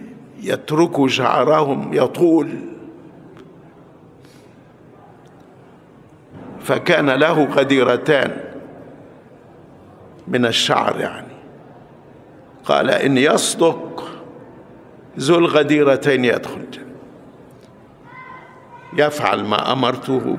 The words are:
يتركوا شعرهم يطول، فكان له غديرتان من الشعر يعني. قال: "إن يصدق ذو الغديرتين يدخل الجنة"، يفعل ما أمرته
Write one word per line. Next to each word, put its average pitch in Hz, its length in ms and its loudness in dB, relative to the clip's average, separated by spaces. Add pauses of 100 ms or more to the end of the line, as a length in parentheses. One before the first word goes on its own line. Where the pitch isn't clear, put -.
(400)
يتركوا 139 680 0
شعرهم 139 840 2
يطول، 160 560 2 (4000)
فكان 147 500 0
له 151 340 4
غديرتان 131 960 2 (1900)
من 123 180 0
الشعر - 540 0
يعني. - 260 -8 (1400)
قال: 73 260 2
"إن 135 280 2
يصدق - 920 0 (1080)
ذو 165 200 2
الغديرتين 143 880 2
يدخل - 360 -2
الجنة"، - 240 -16 (2000)
يفعل 107 520 0
ما 104 280 0
أمرته 127 680 -2